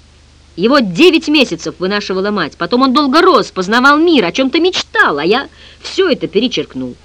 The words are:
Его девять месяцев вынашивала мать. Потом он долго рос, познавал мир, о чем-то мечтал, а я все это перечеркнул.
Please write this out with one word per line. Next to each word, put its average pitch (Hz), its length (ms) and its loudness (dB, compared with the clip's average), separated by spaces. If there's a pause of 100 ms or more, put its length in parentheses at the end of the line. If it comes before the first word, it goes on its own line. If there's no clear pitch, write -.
(560)
Его 247 240 0
девять 285 480 2
месяцев 240 520 -2
вынашивала 196 520 -4
мать. 175 260 -4
Потом 208 240 -2
он 262 120 2
долго 294 280 2
рос, 320 300 2
познавал 240 460 2
мир, 320 280 2
о - 60 -2
чем-то 269 280 0
мечтал, 339 600 -2
а 147 60 -2
я 233 240 0 (320)
все - 280 -2
это 160 180 -4
перечеркнул. 143 760 -4